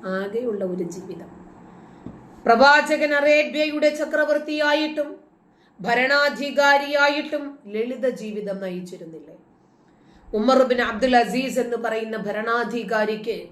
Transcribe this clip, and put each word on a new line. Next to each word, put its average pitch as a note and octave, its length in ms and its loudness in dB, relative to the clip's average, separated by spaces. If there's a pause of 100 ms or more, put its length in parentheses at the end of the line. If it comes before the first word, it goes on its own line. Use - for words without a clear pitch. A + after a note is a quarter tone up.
ആകെയുള്ള G#3 580 -4
ഒരു F3+ 180 -4
ജീവിതം. E3+ 460 -10 (1160)
പ്രവാചകൻ D4 680 6
അറേബ്യയുടെ D4+ 800 2
ചക്രവർത്തിയായിട്ടും D4+ 1200 -2 (640)
ഭരണാധികാരിയായിട്ടും C#4+ 1900 2
ലളിത A#3+ 420 -4
ജീവിതം G#3 540 -8
നയിച്ചിരുന്നില്ലേ? F3 720 -12 (1000)
ഉമർ B3+ 280 4
ബിൻ B3 180 2
അബ്ദുൽ A#3 360 2
അസീസ് A#3+ 420 2
എന്ന് A#3+ 180 -2
പറയുന്ന A3 400 -4
ഭരണാധികാരിക്ക് G#3+ 1400 -2